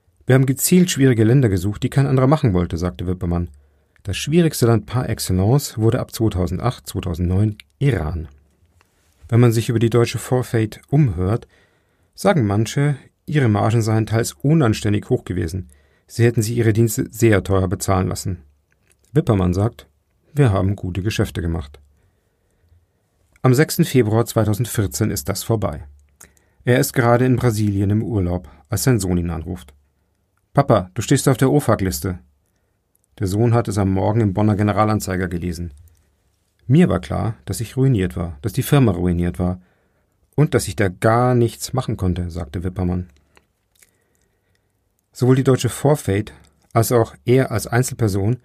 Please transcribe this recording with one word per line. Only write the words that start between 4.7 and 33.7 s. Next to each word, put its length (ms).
par 220
excellence 680
wurde 220
ab 120
zweitausendacht, 760
zweitausendneun 680
Iran. 500
Wenn 120
man 120
sich 160
über 100
die 120
deutsche 280
Forfait 680
umhört, 600
sagen 320
manche, 500
ihre 220
Margen 340
seien 240
teils 260
unanständig 760
hoch 160
gewesen. 440
Sie 180
hätten 180
sich 140
ihre 160
Dienste 380
sehr 320
teuer 260
bezahlen 400
lassen. 300
Wippermann 420
sagt, 320
„Wir 160
haben 260
gute 260
Geschäfte 380
gemacht.“ 400
Am 120
sechsten 300
Februar 420
zweitausendvierzehn 840
ist 180
das 140
vorbei. 420
Er 140
ist 140
gerade 320
in 120
Brasilien 540
im 120
Urlaub, 460
als 160
sein 160
Sohn 180
ihn 120
anruft. 440
„Papa, 420
du 80
stehst 260
auf 100
der 120
ofag-Liste.“ 680
Der 80
Sohn 280
hat 140
es 100